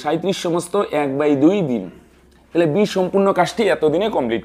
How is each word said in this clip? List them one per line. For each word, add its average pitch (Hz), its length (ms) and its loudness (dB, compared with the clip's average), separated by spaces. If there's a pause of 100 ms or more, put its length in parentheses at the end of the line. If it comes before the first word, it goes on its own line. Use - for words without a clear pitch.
সাঁইত্রিশ 165 420 -2
সমস্ত 170 300 -2 (280)
এক 143 60 -2 (100)
বাই 151 140 2 (120)
দুই 190 140 4 (120)
দিন। 104 140 -4 (680)
তাহলে 170 200 2
বি 202 80 2 (140)
সম্পূর্ণ 190 300 0 (120)
কাজটি 180 240 0 (120)
এতদিনে 160 320 0 (100)
কমপ্লিট 117 280 -2